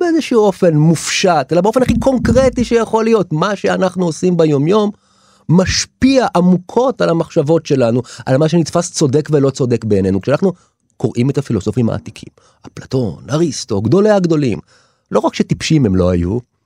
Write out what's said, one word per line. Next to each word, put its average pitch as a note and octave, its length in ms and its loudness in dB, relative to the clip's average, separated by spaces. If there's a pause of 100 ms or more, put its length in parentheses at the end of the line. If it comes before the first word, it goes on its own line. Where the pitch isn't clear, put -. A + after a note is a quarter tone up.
באיזשהו D#4+ 400 0
אופן F#3 360 2
מופשט, D#3 760 0
אלא F3 80 2
באופן A3 220 0
הכי A#3+ 160 0
קונקרטי B3+ 680 0
שיכול A3+ 400 0
להיות. A3 280 0
מה F#3 240 -2
שאנחנו F#3 500 -2
עושים F3 300 -2
ביומיום E3 540 2 (580)
משפיע A#3 800 2 (100)
עמוקות F3+ 640 0
על E3+ 80 0
המחשבות E3 580 0
שלנו, A#2+ 360 0 (240)
על C3 100 2
מה D#3 120 2
שנתפס E3+ 420 0
צודק D3 420 0
ולא C#3 180 2
צודק B2 340 -2
בעינינו. F#2+ 360 0
כשאנחנו - 320 -2 (440)
קוראים B2 340 -2
את C#3+ 80 -2
הפילוסופים A2 520 -2
העתיקים, - 380 -10 (380)
אפלטון, B2 640 -8
אריסטו, C3+ 520 -4
גדולי G3 280 2
הגדולים, D#3+ 480 0 (520)
לא G#3+ 80 -2
רק B3+ 160 -2
שטיפשים - 520 0
הם F#2+ 100 0
לא F2+ 140 2
היו, F2+ 280 -2 (280)